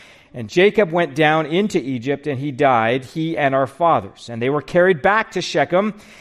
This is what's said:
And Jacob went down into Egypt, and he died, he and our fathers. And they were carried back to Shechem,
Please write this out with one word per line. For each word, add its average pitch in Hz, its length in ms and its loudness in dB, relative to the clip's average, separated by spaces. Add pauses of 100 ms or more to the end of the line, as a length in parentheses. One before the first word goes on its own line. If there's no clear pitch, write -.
(340)
And 110 160 -12
Jacob 190 420 2
went 160 240 -2
down 156 300 2
into 175 340 -2
Egypt, 135 480 -6
and 135 120 -4
he 143 120 -8
died, 127 540 2
he 160 320 -6
and 139 180 0
our 135 100 2
fathers. 123 640 -2
And 117 120 -8
they 123 80 0
were 143 120 -2
carried 175 400 2
back 208 300 0
to 185 100 -6
Shechem, 175 540 -2 (260)